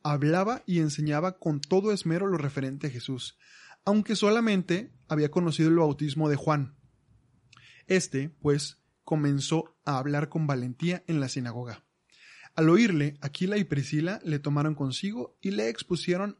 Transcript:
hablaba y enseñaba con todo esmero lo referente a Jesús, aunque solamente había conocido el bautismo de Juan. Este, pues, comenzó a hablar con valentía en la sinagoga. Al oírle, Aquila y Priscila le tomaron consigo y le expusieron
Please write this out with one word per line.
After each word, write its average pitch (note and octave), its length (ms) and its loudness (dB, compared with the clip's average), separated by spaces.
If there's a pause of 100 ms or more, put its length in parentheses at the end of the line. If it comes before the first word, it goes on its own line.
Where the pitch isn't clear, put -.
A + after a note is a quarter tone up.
hablaba D#3+ 640 0
y F3 140 0
enseñaba D3+ 580 0
con D3 240 -2
todo G3 320 2
esmero F3+ 340 -2
lo F#3 100 0
referente C#3 500 -4
a - 20 -6
Jesús, B2 480 -8 (480)
aunque G#3 320 2
solamente G#3 760 2 (160)
había D3+ 240 0
conocido D#3+ 380 2
el E3 80 6
bautismo D3+ 500 2
de D3 80 2
Juan. D3 400 0 (1120)
Este, E3 440 0 (100)
pues, C#3+ 400 0 (240)
comenzó D3 800 0
a C#3+ 120 0
hablar C#3+ 300 -2
con D#3+ 180 -2
valentía C#3 640 -2
en D#3+ 140 0
la C3 80 -2
sinagoga. B2 560 -8 (680)
Al D#3+ 140 6
oírle, E3 520 4
Aquila F#3 360 -2
y G#3 60 2
Priscila D3+ 600 -2
le D3+ 140 -2
tomaron D3 380 0
consigo F#3+ 640 -6
y G3 100 -4
le G#3 180 -2
expusieron F#3 680 -4